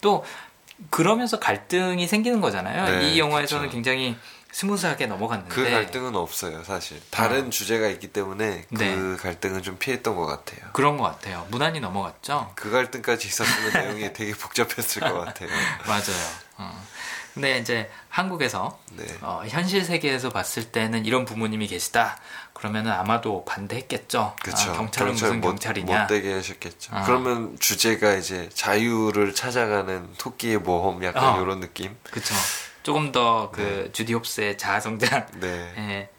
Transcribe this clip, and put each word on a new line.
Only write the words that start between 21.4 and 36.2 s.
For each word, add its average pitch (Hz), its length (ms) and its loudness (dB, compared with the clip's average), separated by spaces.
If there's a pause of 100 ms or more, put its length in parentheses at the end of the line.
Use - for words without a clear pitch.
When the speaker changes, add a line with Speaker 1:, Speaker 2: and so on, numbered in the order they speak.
Speaker 1:
계시다. 107 500 0 (360)
그러면은 110 360 -2
아마도 107 540 0
반대했겠죠. 110 1000 -4
Speaker 2:
그쵸. 98 280 0
Speaker 1:
"아, - 20 -2
경찰은 101 400 0
Speaker 2:
경찰 - 0 - (160)
Speaker 1:
무슨 98 120 2
Speaker 2:
못, 90 100 4
Speaker 1:
경찰이냐?" 101 520 0
Speaker 2:
못되게 98 320 2
하셨겠죠. 95 600 -8
Speaker 1:
어. 98 100 -2
Speaker 2:
그러면 120 540 2
주제가 107 540 4
이제 90 380 -4
자유를 104 840 2
찾아가는 101 840 0
토끼의 117 400 0
모험 90 460 2
약간 120 320 4
Speaker 1:
어. - 20 2
Speaker 2:
요런 92 220 0
느낌? 92 420 -8
Speaker 1:
그쵸. - 320 -4 (480)
조금 147 300 2
더 117 400 4
그 - 80 -6
Speaker 2:
네. 98 320 -2
Speaker 1:
주디 113 220 -2
홉스의 107 440 -2
자아성장. 110 760 0
Speaker 2:
네. 87 440 -6
Speaker 1:
예. 101 300 -6 (100)